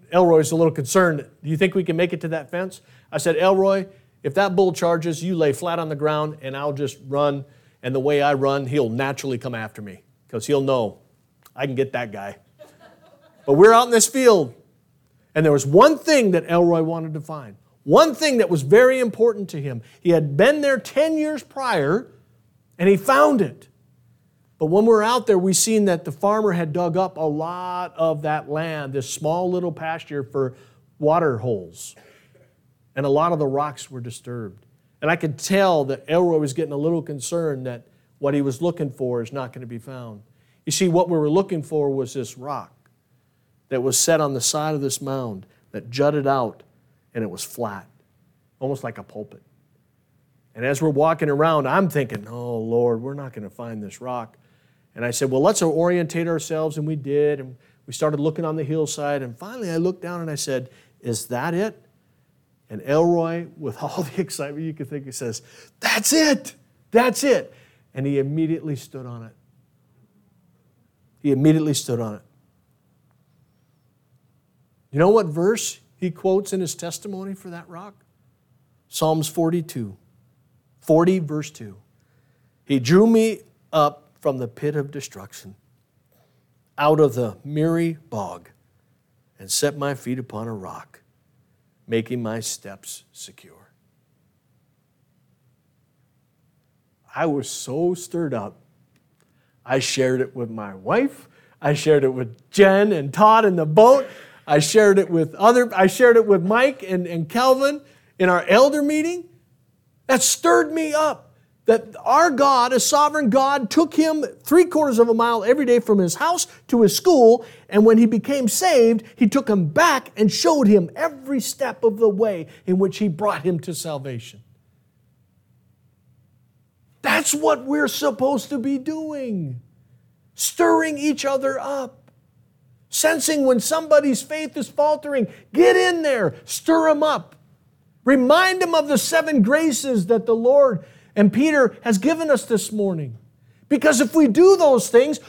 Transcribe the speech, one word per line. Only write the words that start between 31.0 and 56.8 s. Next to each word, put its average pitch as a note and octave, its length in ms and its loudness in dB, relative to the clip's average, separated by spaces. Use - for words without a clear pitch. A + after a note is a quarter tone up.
holes. G2+ 580 -8
And C#3 120 -4
a - 20 0
lot D3+ 240 2
of E3 60 0
the D3+ 80 -2
rocks C#3 440 -6
were B2+ 120 -14
disturbed. A#2 640 -14
And D3+ 100 0
I E3+ 60 0
could D#3 220 -6
tell F#3 480 0
that C3+ 220 -8
Elroy E3+ 280 2
was D3+ 160 -2
getting D3 220 -6
a - 20 -6
little D#3+ 240 -2
concerned D3+ 640 -6
that A#2+ 220 -12
what C#3+ 160 -2
he C#3+ 80 0
was C3+ 180 -4
looking E3 300 -4
for B2 320 -6
is A2 100 -16
not C3 220 -12
gonna B2+ 100 -18
be A#2+ 140 -14
found. A#2 460 -18
You D#3 60 -6
see, F#3+ 160 0
what F3 200 2
we E3+ 80 0
were D3+ 140 0
looking F#3 320 -2
for D3 260 -4
was C3+ 240 -4
this B2 240 -10
rock B2+ 540 -14
that C3 120 -2
was B2+ 140 -2
set E3 240 2
on C#3+ 140 -2
the B2+ 80 -6
side D3+ 320 -4
of C#3+ 80 -6
this C3+ 180 -6
mound C3 460 -8
that A2 180 -14
jutted C#3+ 380 -2
out, C3 380 -2
and A2+ 100 -6
it G2 60 -8
was F#2+ 120 -12
flat, G2+ 460 -12
almost C3+ 260 -8
like A#2 140 -12
a G2+ 40 -16
pulpit. - 400 -18
And A#2 120 -8
as C#3 160 -4
we're D#3 80 0
walking D3+ 400 0
around, D3 360 0
I'm F3 220 0
thinking, A#2 400 -6
"Oh, A#2+ 300 -10
Lord, A#2 420 0
we're C3+ 140 -12
not C#3 180 -14
gonna G#2 160 -14
find A2+ 340 -14
this G2 200 -16
rock." B2 340 -10
And A2+ 120 -8
I A#2+ 80 -4
said, C3 180 -4
"Well, C3 100 0
let's G3+ 220 0
orientate E3 640 -2
ourselves," D#3 500 -6
and D3+ 80 -6